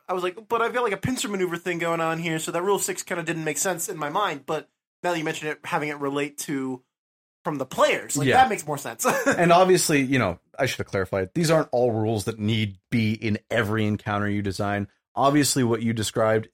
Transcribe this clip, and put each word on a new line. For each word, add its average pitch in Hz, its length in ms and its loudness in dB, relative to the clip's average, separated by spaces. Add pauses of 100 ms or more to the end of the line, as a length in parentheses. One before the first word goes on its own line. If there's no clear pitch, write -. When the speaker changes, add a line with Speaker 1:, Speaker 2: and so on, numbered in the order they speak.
Speaker 1:
I 180 60 -4
was 180 100 -2
like, 185 240 -6
"But 226 140 0
I've 233 120 0
got, 247 100 0
like, 214 100 0
a 185 40 -4
pincer 254 300 -4
maneuver 185 300 -2
thing 170 200 -4
going 165 240 -2
on 165 160 0
here," 165 220 -2
so 165 120 -6
that 170 120 -2
rule 196 140 2
of 190 40 -2
six - 220 -6
kinda 175 200 -6
didn't 160 200 -4
make 151 140 -4
sense 180 320 -2
in 180 80 -8
my 147 120 -6
mind, 170 380 -2
but 156 220 -4 (340)
now 175 80 0
that 175 80 0
you 156 40 -4
mention 156 260 -4
it, 147 160 -8
having 151 240 -2
it 147 100 -8
relate 143 400 -4
to 131 420 -6 (640)
from 151 160 -4
the 131 60 -2
players, 196 520 0
like, 139 100 2
Speaker 2:
Yeah. 117 100 6
Speaker 1:
that 254 120 8
makes - 160 -4
more 147 140 -4
sense. 117 260 -6
<laughs> 440 220 0
Speaker 2:
And 180 240 4
obviously, 175 500 6
you 135 160 2
know, 95 220 0 (180)
I 131 80 0
should - 140 -4
have - 80 -4
clarified, 95 480 -2
these 165 160 2
aren't 156 200 2
all 123 200 2
rules 110 340 0
that 107 140 -6
need 107 400 0 (100)
be 110 240 2
in 107 240 -2 (140)
every 110 340 0
encounter 104 440 -2
you 104 120 -2
design. 101 460 -4 (260)
Obviously, 139 500 2
what 117 200 0
you 117 100 0
described 110 600 0